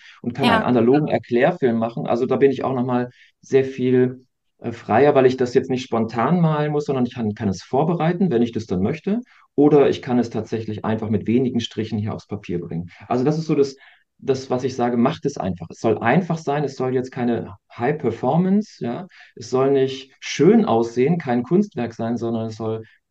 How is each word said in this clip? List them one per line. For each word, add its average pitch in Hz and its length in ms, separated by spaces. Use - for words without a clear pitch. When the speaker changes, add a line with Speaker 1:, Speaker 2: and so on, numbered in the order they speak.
Speaker 1:
und 120 120
kann 135 120
Speaker 2:
Ja. 233 80
Speaker 1:
einen 220 80
analogen 123 460
Erklärfilm 120 680
machen. 113 300
Also 120 200
da 131 100
bin 135 160
ich - 100
auch 127 100
nochmal 123 380
sehr 135 240
viel, 127 600
äh, 117 120
freier, 131 460
weil 131 100
ich 127 100
das 123 180
jetzt 127 160
nicht 127 120
spontan 117 580
malen 151 300
muss, 147 140
sondern 131 200
ich 123 100
kann, 107 200
kann 107 140
es 87 140
vorbereiten, 165 680
wenn 120 120
ich 113 100
das 107 140
dann 92 140
möchte. 156 400
Oder 143 340
ich - 120
kann 123 180
es 110 100
tatsächlich 107 540
einfach 107 260
mit 101 160
wenigen 120 340
Strichen 113 380
hier 107 160
aufs - 140
Papier 90 320
bringen. 85 300
Also 123 160
das 160 140
ist 160 80
so 156 100
das, - 180
das, - 300
was 123 140
ich 131 140
sage, 120 200
macht 139 300
es - 120
einfach. 95 320
Es - 100
soll - 180
einfach 160 400
sein, 143 240
es 131 140
soll 127 180
jetzt 127 160
keine 120 460
High 143 220
Performance, 175 880
ja, 147 240
es 110 160
soll 135 220
nicht 135 480
schön 214 440
aussehen, 123 540
kein 123 240
Kunstwerk 131 500
sein, 120 240
sondern 113 300
es 110 100
soll 110 260